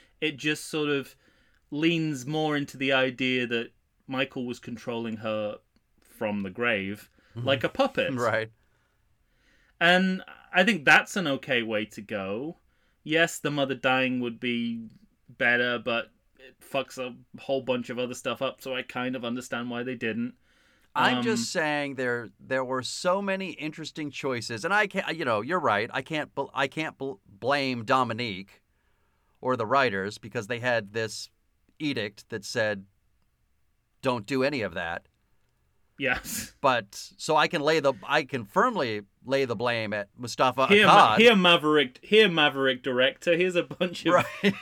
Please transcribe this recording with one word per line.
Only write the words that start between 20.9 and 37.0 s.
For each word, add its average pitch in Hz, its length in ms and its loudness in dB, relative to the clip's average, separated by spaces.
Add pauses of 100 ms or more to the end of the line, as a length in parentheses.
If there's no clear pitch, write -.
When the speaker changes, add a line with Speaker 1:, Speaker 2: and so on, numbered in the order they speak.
Speaker 2:
I'm 220 300 2
just 226 320 -2
Speaker 1:
Um, 175 60 0
Speaker 2:
saying 147 340 -2
there, 120 340 -4 (100)
there 131 260 -2
were 127 180 -4
so 180 380 -2
many 190 300 -4
interesting 151 600 -10
choices, 120 540 -6
and 175 80 0
I 214 140 2
can't, 170 300 -4
you 165 60 -4
know, 117 180 2
you're 151 180 -2
right. 113 340 2
I 131 80 -4
can't 151 340 -6
bl-, 139 180 -6
I 139 140 0
can't 156 300 -8
bl-, 135 300 -8
blame 123 580 -2
Dominique 117 760 -2 (800)
or 127 160 -2
the 117 100 -4
writers 107 520 0
because 107 300 -10
they 120 120 -6
had 113 320 -2
this 110 380 -6 (500)
edict 120 500 -6
that - 140 -8
said, 107 400 -2 (1160)
"Don't 123 240 -2
do 131 180 0
any 139 200 0
of 90 100 -6
that." 85 340 -6 (920)
Speaker 1:
Yes. - 640 -4
Speaker 2:
But, 123 260 2 (300)